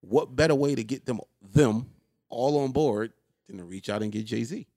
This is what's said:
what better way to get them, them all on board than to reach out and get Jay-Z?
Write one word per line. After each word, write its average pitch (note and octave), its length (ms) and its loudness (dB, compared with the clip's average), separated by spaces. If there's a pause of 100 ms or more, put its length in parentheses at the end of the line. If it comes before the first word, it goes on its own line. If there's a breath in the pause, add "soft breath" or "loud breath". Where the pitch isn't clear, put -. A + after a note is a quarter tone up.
what B2 340 0
better D3+ 200 4
way C#3+ 180 2
to C3 100 -2
get B2+ 220 -6
them, A#2 140 -4 (340)
them B2 320 4 (440)
all C#3+ 340 0
on C3+ 80 -2
board A#2 420 0 (340)
than G2+ 120 -16
to F2+ 40 -14
reach F#2+ 260 -12
out G#2 120 -2
and G#2+ 100 -4
get G#2+ 140 -6
Jay-Z? A#2 400 -6 (120)